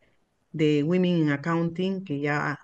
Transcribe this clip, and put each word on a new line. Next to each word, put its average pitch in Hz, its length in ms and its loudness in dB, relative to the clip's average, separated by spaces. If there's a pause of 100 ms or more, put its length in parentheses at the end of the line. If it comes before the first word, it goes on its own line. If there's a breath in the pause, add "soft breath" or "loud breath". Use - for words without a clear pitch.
(520)
de 151 320 2
Women 180 340 2
in 156 140 4
Accounting, 170 720 -2
que 147 160 -6
ya 147 440 -2